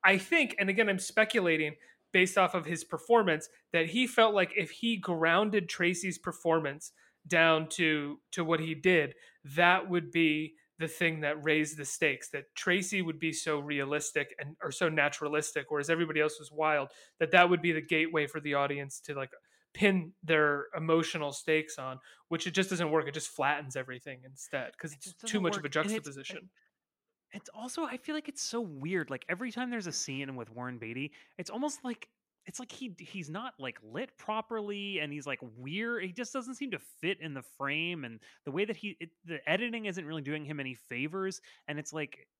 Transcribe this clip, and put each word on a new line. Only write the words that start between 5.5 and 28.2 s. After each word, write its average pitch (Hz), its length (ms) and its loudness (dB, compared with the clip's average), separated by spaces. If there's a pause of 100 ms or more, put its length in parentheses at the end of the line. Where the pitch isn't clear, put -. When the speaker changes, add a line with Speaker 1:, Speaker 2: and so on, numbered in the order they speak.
Speaker 1:
Tracy's 175 480 0
performance 160 760 -2 (360)
down 160 420 6
to, 151 500 0 (120)
to - 120 -4
what 160 180 2
he 160 140 -4
did, 160 400 4 (280)
that 175 460 4
would 175 220 0
be 156 440 2 (220)
the 160 100 -4
thing 160 340 0
that 151 220 -2
raised 156 340 2
the 147 80 -8
stakes, 135 440 0
that - 260 -10
Tracy 190 460 0
would 160 180 -4
be 160 140 -2
so 156 260 -2
realistic 147 800 -4
and, 147 220 -10
or 139 100 -6
so 170 180 0
naturalistic, 151 800 0
whereas 147 200 -2
everybody 165 320 0
else 151 180 0
was 147 120 -18
wild, 151 380 2 (300)
that 160 120 2
that 175 180 10
would 175 120 4
be 170 120 2
the 156 80 0
gateway 160 460 0
for 151 140 -8
the 143 120 -2
audience 143 480 -2
to, - 120 -10
like, 135 180 -6 (420)
pin 190 400 2 (100)
their 151 520 4
emotional 160 580 2
stakes 156 440 -2
on, 131 220 -10 (300)
which 165 180 -2
it 180 40 -4
just 190 180 2
doesn't 165 220 0
work. 151 160 2
It 139 60 -8
just 151 160 -8
flattens 147 460 -2
everything 127 500 -10
instead, 135 520 -8
'cause 151 160 -10
Speaker 2:
It - 60 -20
Speaker 1:
it's - 140 -14
Speaker 2:
just - 120 -20
Speaker 1:
too 214 140 0
Speaker 2:
doesn't - 20 0
Speaker 1:
much 170 160 0
of - 60 -6
Speaker 2:
work. - 20 -8
Speaker 1:
a 143 40 -4 (120)
Speaker 2:
And 202 120 0
it's, 151 160 -6
Speaker 1:
juxtaposition. 135 180 -14
Speaker 2:
it, - 140 -12 (880)
it's - 180 -14
also, 247 360 -6
I 254 120 -6
feel 302 180 -6
like 302 140 -6